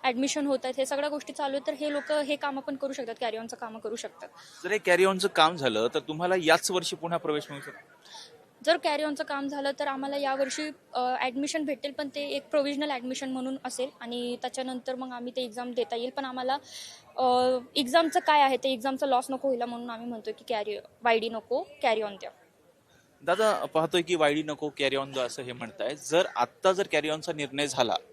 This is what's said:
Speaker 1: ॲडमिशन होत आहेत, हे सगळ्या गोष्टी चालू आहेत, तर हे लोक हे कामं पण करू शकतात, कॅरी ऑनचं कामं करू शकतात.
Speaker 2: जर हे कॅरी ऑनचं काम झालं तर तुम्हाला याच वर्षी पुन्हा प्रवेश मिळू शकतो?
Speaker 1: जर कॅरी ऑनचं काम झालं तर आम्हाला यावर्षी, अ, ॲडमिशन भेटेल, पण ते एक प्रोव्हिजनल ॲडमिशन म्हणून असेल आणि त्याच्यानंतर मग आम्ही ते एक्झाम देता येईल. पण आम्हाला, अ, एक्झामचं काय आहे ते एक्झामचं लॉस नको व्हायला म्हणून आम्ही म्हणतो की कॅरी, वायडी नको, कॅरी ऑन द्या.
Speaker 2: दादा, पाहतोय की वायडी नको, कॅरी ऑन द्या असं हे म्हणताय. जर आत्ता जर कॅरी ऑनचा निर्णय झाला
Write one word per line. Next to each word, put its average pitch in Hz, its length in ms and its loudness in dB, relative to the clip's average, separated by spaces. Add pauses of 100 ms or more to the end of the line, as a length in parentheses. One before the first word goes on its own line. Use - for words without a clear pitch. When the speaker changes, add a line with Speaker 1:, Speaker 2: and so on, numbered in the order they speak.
Speaker 1:
ॲडमिशन 269 440 0
होत 269 180 2
आहेत, 262 140 -4
हे 269 80 2
सगळ्या 285 220 -2
गोष्टी 294 240 -6
चालू 277 240 -2
आहेत, 277 100 -4
तर 311 60 -2
हे 302 200 -2
लोक 285 200 -2
हे 285 240 0
कामं 277 260 -4
पण 277 140 -6
करू 277 160 -4
शकतात, 226 280 -8
कॅरी 226 160 -2
ऑनचं 226 200 -10
कामं 226 240 -12
करू 220 160 -6
शकतात. - 320 -12 (360)
Speaker 2:
जर 180 80 0
हे 214 60 2
कॅरी 180 260 6
ऑनचं 190 240 4
काम 170 280 6
झालं 120 380 2
तर 156 40 2
तुम्हाला 165 440 0
याच 160 280 6
वर्षी 180 260 -2
पुन्हा 170 220 -4
प्रवेश 151 320 -2
मिळू 143 120 -12
शकतो? - 320 -18 (680)
Speaker 1:
जर 320 120 4
कॅरी 302 260 0
ऑनचं 302 220 -4
काम 277 240 -4
झालं 277 300 -2
तर 294 80 -2
आम्हाला 277 300 -4
यावर्षी, 277 540 -2 (240)
अ, 254 60 0 (200)
ॲडमिशन 277 440 -2
भेटेल, 277 280 -4
पण 285 160 -6
ते 285 200 -6
एक 277 200 -6
प्रोव्हिजनल 285 420 0
ॲडमिशन 262 400 -6
म्हणून 262 340 -4
असेल 254 260 -4 (100)
आणि 240 420 -4
त्याच्यानंतर 254 520 -6
मग 254 180 -8
आम्ही 247 240 -8
ते 262 60 -2
एक्झाम 247 280 -6
देता 233 260 0
येईल. 247 140 -2
पण 269 140 -6
आम्हाला, 254 340 -2 (580)
अ, 262 80 2 (520)
एक्झामचं 311 440 4
काय 302 200 6
आहे 269 160 6
ते 269 160 0
एक्झामचं 262 340 -2
लॉस 254 240 2
नको 269 180 -2
व्हायला 240 180 0
म्हणून 240 240 -10
आम्ही 233 180 -10
म्हणतो 214 300 -8
की - 100 -20
कॅरी, 208 300 -2 (240)
वायडी 226 260 4
नको, 226 340 -2 (200)
कॅरी 220 200 4
ऑन 202 120 -6
द्या. 190 160 -12 (920)
Speaker 2:
दादा, 196 420 4
पाहतोय 160 380 2
की 170 120 0
वायडी 156 280 4
नको, 151 340 -4
कॅरी 135 200 2
ऑन 139 160 -2
द्या 131 120 0
असं 123 180 -6
हे 123 100 -8
म्हणताय. 120 420 -6
जर 160 320 2 (100)
आत्ता 123 360 2
जर 185 200 0
कॅरी 151 160 2
ऑनचा 156 240 -4
निर्णय 143 340 -2
झाला 127 280 2 (180)